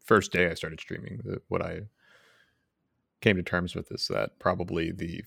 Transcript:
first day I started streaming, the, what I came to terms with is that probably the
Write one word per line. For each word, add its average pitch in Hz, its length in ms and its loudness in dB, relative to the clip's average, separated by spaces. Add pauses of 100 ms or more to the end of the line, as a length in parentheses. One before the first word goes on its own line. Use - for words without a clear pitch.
first 104 300 6
day 90 160 6
I 85 60 -4
started 80 260 -8
streaming, - 420 -10
the, 98 240 -6
what 90 140 0
I 87 220 -6 (1400)
came 101 160 6
to 87 60 -2
terms 87 320 -2
with 90 160 -8
is - 180 -4
that - 300 -2
probably 90 520 0
the 85 360 -8